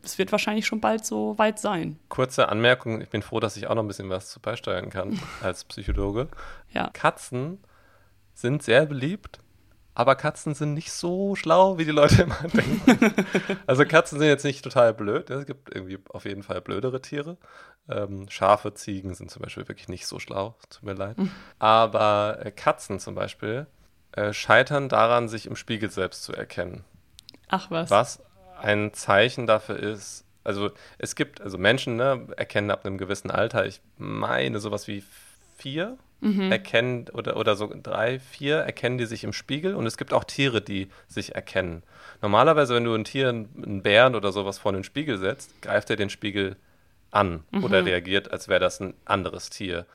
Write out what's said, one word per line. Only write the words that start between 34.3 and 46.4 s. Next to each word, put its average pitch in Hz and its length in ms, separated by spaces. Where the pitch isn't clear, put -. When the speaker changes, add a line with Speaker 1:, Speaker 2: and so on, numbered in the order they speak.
Speaker 2:
sowas 104 280
wie 101 160
vier, 175 400
Speaker 1:
Mhm. 196 280
Speaker 2:
erkennen 120 640
oder, 117 220
oder 107 200
so 104 260
drei, 110 380
vier, 143 380
erkennen 123 420
die 120 80
sich 110 160
im 107 100
Spiegel 156 400
und 135 140
es 110 100
gibt - 160
auch - 100
Tiere, 131 380
die 98 280
sich - 260
erkennen. 87 480
Normalerweise, 127 540
wenn 120 80
du 117 100
ein 110 120
Tier, 135 240
einen 107 520
Bären 113 320
oder 101 180
sowas 98 280
vor 104 120
den 95 120
Spiegel 139 340
setzt, 92 460
greift - 260
er 117 60
den 101 160
Spiegel 98 460